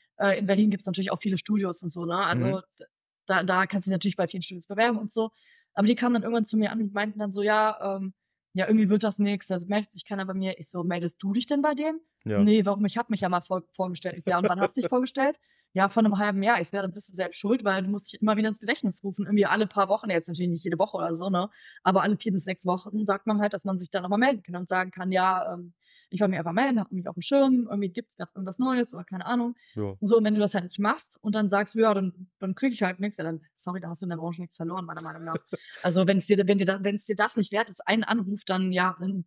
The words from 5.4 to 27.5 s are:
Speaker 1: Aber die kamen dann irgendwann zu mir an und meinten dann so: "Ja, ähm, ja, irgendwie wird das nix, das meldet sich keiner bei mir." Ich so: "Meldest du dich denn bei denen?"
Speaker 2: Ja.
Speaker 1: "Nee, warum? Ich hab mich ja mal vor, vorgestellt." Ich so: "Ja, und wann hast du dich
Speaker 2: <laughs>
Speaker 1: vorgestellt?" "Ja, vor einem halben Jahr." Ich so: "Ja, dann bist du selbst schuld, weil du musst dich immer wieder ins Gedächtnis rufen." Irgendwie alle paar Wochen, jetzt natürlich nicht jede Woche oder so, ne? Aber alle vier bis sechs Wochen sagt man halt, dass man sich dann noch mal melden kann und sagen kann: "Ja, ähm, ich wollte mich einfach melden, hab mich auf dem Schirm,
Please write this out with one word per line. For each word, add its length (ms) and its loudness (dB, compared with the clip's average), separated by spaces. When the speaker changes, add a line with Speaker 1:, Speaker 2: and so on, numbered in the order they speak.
Speaker 1:
Aber 140 4
die 80 4
kamen 180 2
dann 100 2
irgendwann 220 0
zu 120 -2
mir 140 2
an 100 -2
und 120 -4
meinten 240 -4
dann 140 -4
so: 100 -2
"Ja, 560 2
ähm, 160 -8
ja, 140 0
irgendwie 220 6
wird 140 4
das 140 -2
nix, 300 -2
das 200 -4
meldet 240 -2
sich 140 -14
keiner 200 -6
bei 80 -6
mir." 260 -4
Ich 100 -14
so: 140 -4
"Meldest 380 -4
du 100 -2
dich 140 0
denn 160 2
bei 120 2
denen?" 260 -4
Speaker 2:
Ja. 220 4
Speaker 1:
"Nee, 180 6
warum? 220 0
Ich 120 -4
hab 120 -4
mich 120 -2
ja 60 0
mal 120 0
vor, 220 -4
vorgestellt." 440 -6
Ich 80 -14
so: 60 0
"Ja, 80 4
und 100 2
wann 120 0
hast 160 0
du 40 0
dich 80 -2
Speaker 2:
<laughs> 0 -
Speaker 1:
vorgestellt?" 500 0
"Ja, 160 2
vor 160 2
einem 140 4
halben 240 0
Jahr." 180 4
Ich 100 -6
so: 60 -4
"Ja, 60 0
dann 100 -6
bist 160 -16
du 60 -16
selbst 240 -4
schuld, 260 0
weil 180 2
du 80 -2
musst 220 -4
dich 100 -16
immer 140 4
wieder 120 2
ins 120 -6
Gedächtnis 440 -2
rufen." 220 -6
Irgendwie 200 4
alle 200 2
paar 220 0
Wochen, 220 0
jetzt 180 0
natürlich 220 -2
nicht 140 -2
jede 140 -2
Woche 180 0
oder 180 -2
so, 160 -4
ne? 200 2
Aber 200 4
alle 160 2
vier 140 -2
bis 120 0
sechs 220 -6
Wochen 400 -2
sagt 200 -2
man 140 2
halt, 140 0
dass 100 -8
man 140 -2
sich 120 -8
dann 120 -2
noch 80 -6
mal 80 2
melden 240 2
kann 140 -10
und 120 -8
sagen 220 0
kann: 220 -4
"Ja, 420 2
ähm, 200 -14
ich 100 -4
wollte 100 6
mich 80 0
einfach 140 -4
melden, 280 2
hab 120 -4
mich 160 -6
auf 60 -8
dem 80 -8
Schirm, 460 4